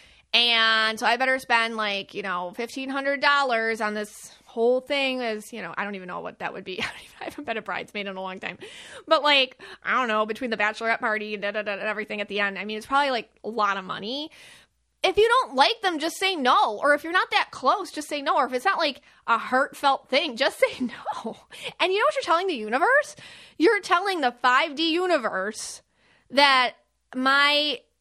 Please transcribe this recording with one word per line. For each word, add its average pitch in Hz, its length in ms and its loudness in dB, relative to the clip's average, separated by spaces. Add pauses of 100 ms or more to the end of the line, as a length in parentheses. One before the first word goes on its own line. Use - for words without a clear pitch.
(340)
And 226 680 2
so 240 60 -2
I 226 100 4
better 262 240 2
spend, 226 380 0
like, 202 360 -4
you 202 80 -8
know, 180 340 -6
fifteen 262 340 -8
hundred 277 320 -2
dollars 247 580 2
on 214 140 -2
this 208 400 -10 (100)
whole 247 380 0
thing." 262 400 -2
As, 214 320 -6
you 220 80 -10
know, 170 160 -10
I 202 80 -4
don't 202 100 -8
even 185 140 -12
know 175 100 -8
what 165 200 -12
that 175 120 -6
would 185 140 -12
be. 190 180 -8 (180)
<laughs> - 200 -20
I - 20 -16
haven't - 220 -12
been 226 100 -4
a 214 60 -6
bridesmaid 196 440 -8
in 190 120 -10
a 185 40 -8
long 190 200 -10
time. - 160 -10 (500)
But, 311 160 4
like, 277 340 4 (240)
I 190 120 -2
don't 247 160 2
know, 214 160 2
between 220 240 -4
the 226 80 -2
bachelorette 214 420 0
party 214 340 -2
and 208 80 -8
da, 202 100 -4
da, 214 100 -4
da, 208 100 -4
and 196 120 -6
everything 208 360 -6
at 202 80 -4
the 202 140 -2
end, 196 180 -2
I 190 60 -6
mean, 214 120 -6
it's 220 100 -12
probably, 277 240 2
like, 233 200 -4 (140)
a 208 40 -8
lot 208 280 0
of 190 80 -8
money. 240 440 -8 (720)
If 370 140 2
you 427 100 8
don't 466 280 2
like 330 260 2
them, 359 160 0
just 311 200 -4
say 381 180 0
no. 277 440 2
Or 285 140 4
if 285 100 -2
you're 320 80 -8
not 381 200 0
that 392 180 2
close, - 420 0
just 302 160 -8
say 294 140 -6
no. 311 140 0
Or 277 100 4
if 247 80 -6
it's 254 120 -2
not, 381 120 2
like, 294 240 -2 (240)
a 226 120 2
heartfelt 269 720 0
thing, 285 260 0
just 269 240 0
<laughs> - 0 -
say 508 200 2
no. - 580 -8 (420)
And 349 120 2
you 381 60 0
know 440 80 2
what 605 100 2
you're 539 80 -4
telling 349 240 0
the 359 60 -2
universe? 269 640 0 (420)
You're 403 240 4
telling 370 400 0
the 247 100 2
five 262 440 2
D 320 160 0
universe 285 880 -2 (500)
that 262 420 4 (420)
my, 285 640 2 (220)